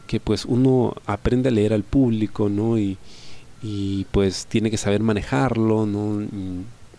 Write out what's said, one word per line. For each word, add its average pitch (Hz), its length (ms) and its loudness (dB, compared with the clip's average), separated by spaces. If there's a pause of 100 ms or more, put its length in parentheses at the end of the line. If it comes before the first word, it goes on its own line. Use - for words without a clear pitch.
que, 113 140 -2
pues, - 240 -2
uno 127 500 4 (120)
aprende 120 420 0
a 127 60 2
leer 107 180 4
al 107 120 2
público, 113 680 2
¿no? 110 280 2
Y, 98 200 0 (680)
y, 98 480 -4
pues, 98 360 2
tiene 110 220 0
que 110 60 -2
saber 104 260 0
manejarlo, 110 840 2
¿no? 104 360 -2
Y, 95 440 -8 (340)